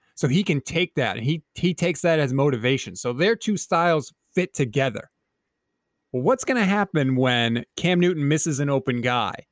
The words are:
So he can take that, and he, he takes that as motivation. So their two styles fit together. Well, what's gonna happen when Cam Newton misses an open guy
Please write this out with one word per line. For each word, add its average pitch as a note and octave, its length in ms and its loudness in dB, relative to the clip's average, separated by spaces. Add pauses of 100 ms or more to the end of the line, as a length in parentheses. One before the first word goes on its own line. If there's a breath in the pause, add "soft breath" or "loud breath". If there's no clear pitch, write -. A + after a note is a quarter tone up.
(160)
So D3 120 -2
he D#3+ 160 2
can D3 180 0
take - 340 -4
that, A2+ 220 -2
and A2 60 -8
he, D#3 200 -2 (100)
he F3 220 0
takes E3+ 260 -2
that E3 160 2
as C#3 160 0
motivation. B2+ 640 0
So B2 180 -6
their F#3 220 2
two G#3+ 200 -2
styles E3+ 560 0 (220)
fit F3+ 220 -2
together. C3+ 560 -2 (1000)
Well, B2+ 120 -4
what's B3+ 200 2
gonna B3 220 0
happen E3 520 2
when A#2+ 480 2 (100)
Cam F3 240 0
Newton E3+ 280 2
misses D3+ 320 0
an C#3+ 80 -2
open C3 340 0
guy A#2+ 500 -2